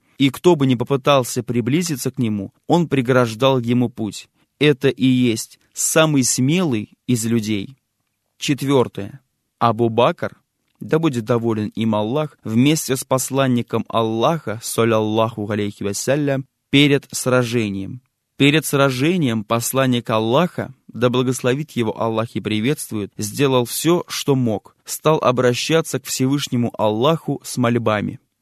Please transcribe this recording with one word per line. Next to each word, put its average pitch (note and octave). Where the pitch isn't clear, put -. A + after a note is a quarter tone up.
И C3+
кто F3
бы C#3
ни B2+
попытался C3
приблизиться B2+
к -
нему, G#2
он E3
преграждал B2+
ему A#2+
путь. -
Это C#3+
и -
есть B2
самый D#3
смелый C3
из A#2
людей". A2
Четвертое. C3+
Абу A#2
Бакр. A#2
"Да C3
будет C3
доволен A2+
им A2
Аллах, B2
вместе C3
с -
посланником B2+
Аллаха, A2+
саллаллаху A2
алейхи G#2
вассалям, C3+
перед C#3
сражением". A#2
Перед C#3+
сражением C#3
посланник A#2+
Аллаха, A#2+
да A#2+
благословит B2+
его A2+
Аллах A2+
и G#2
приветствует, G#2+
сделал B2
все, E3
что -
мог, A#2
стал -
обращаться B2+
к -
Всевышнему C3
Аллаху B2+
с -
мольбами. A2+